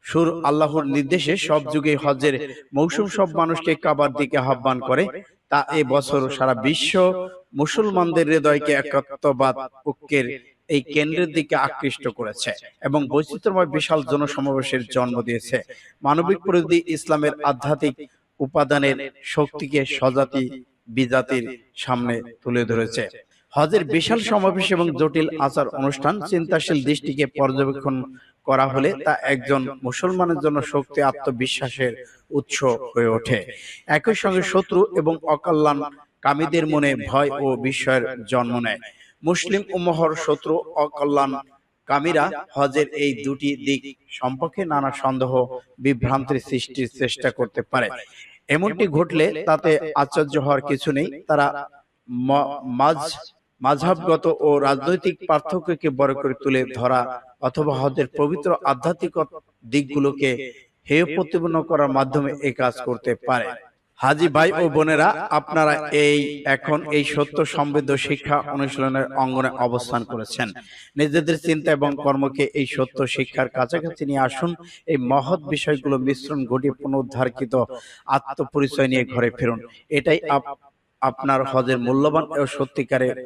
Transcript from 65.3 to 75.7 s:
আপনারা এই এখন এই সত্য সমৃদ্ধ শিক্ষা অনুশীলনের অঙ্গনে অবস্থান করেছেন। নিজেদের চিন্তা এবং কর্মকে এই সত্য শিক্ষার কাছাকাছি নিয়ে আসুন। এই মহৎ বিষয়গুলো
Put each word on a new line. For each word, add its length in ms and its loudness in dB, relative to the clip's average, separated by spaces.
আপনারা 580 2
এই 580 2
এখন 320 0
এই 120 2
সত্য 400 0
সমৃদ্ধ 500 0
শিক্ষা 480 -2
অনুশীলনের 600 -2
অঙ্গনে 360 0
অবস্থান 560 -2
করেছেন। 440 -6
নিজেদের 420 2
চিন্তা 340 0
এবং 240 2
কর্মকে 480 0
এই 120 0
সত্য 400 -2
শিক্ষার 420 -2
কাছাকাছি 580 -4
নিয়ে 120 -2
আসুন। 360 0
এই 100 2
মহৎ 440 0
বিষয়গুলো 580 0